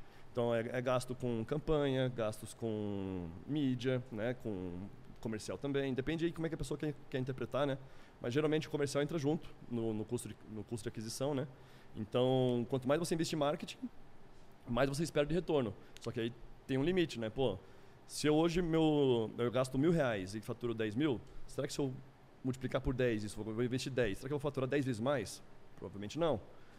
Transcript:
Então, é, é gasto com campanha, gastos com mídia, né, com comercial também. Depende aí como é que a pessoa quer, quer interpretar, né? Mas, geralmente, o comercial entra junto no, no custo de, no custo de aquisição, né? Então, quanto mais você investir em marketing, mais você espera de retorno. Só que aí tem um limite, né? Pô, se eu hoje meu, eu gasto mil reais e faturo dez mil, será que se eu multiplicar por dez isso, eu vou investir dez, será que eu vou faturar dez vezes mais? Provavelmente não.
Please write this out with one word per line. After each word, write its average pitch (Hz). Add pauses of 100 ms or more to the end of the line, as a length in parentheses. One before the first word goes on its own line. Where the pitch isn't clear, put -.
(300)
Então, 117
é, 117 (100)
é 127
gasto 127
com 120
campanha, 143
gastos 110
com 101 (200)
mídia, 127
né, 113
com 92 (480)
comercial 107
também. 139
Depende 156
aí 165
como 160
é -
que 156
a 143
pessoa 143
quer, 151 (140)
quer 135
interpretar, 131
né? 135 (460)
Mas, 120
geralmente, 151
o -
comercial 143
entra 156
junto 147 (200)
no, 113
no 107
custo 117
de, 101 (140)
no 107
custo -
de 113
aquisição, 123
né? 135 (480)
Então, 123
quanto 127
mais 143
você 170
investir 165
em 151
marketing, 151 (880)
mais 123
você 139
espera 147
de 151
retorno. 147 (260)
Só 117
que 117
aí 117 (340)
tem 131
um 135
limite, 170
né? 113
Pô, 110 (480)
se -
eu 151
hoje 165
meu, 147
eu 120
gasto 127
mil 156
reais 110
e 110
faturo 120
dez 110
mil, 131 (260)
será -
que -
se -
eu 135 (520)
multiplicar 131
por 135
dez 117
isso, 104
eu 101
vou 110
investir 131
dez, 120
será 131
que 147
eu 143
vou 143
faturar 131
dez 139
vezes 117
mais? 123 (340)
Provavelmente 101
não. 151 (380)